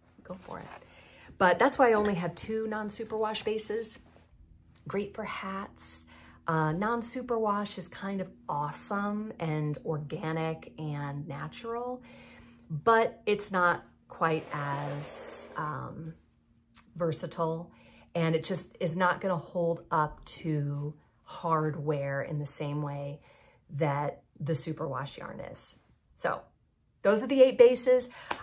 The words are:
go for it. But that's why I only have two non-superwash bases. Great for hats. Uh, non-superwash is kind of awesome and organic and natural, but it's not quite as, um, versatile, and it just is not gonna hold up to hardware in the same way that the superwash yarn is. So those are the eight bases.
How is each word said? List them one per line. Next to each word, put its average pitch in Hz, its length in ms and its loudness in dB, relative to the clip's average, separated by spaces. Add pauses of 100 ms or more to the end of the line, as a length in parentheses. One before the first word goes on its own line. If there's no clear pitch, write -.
(240)
go 180 100 -12
for - 240 -14
it. - 80 -12 (720)
But 180 200 8
that's 269 200 4
why 247 120 8
I - 20 8
only 208 220 4
have 170 200 -2
two 220 320 -4
non-superwash 214 800 -4
bases. 220 560 -2 (880)
Great 202 260 -4
for 214 100 -6
hats. - 800 -8 (440)
Uh, 156 240 4
non-superwash 220 1080 0
is 170 80 -4
kind 196 340 -6
of 185 80 -4 (200)
awesome 208 880 -2
and 151 460 -2
organic 160 920 -4
and 143 520 -6
natural, 233 760 -8 (640)
but 226 580 4
it's 202 260 2
not 180 320 4 (240)
quite 160 440 0
as, 143 920 -4 (100)
um, 156 580 -8 (840)
versatile, 165 760 -2 (460)
and 165 180 2
it 156 80 2
just - 380 -4
is 165 160 0
not 180 240 2
gonna 185 160 0
hold 170 560 -2
up 156 320 0
to 147 720 -4 (280)
hardware 147 1000 -2
in 147 200 -4
the 147 60 -6
same 147 360 -4
way 143 380 -8 (500)
that 143 540 -2 (160)
the 156 140 -2
superwash 143 640 -6
yarn - 220 -12
is. - 400 -12 (380)
So - 240 -2 (640)
those 208 200 4
are 262 60 -4
the 269 140 8
eight 262 140 8
bases. 247 520 8 (340)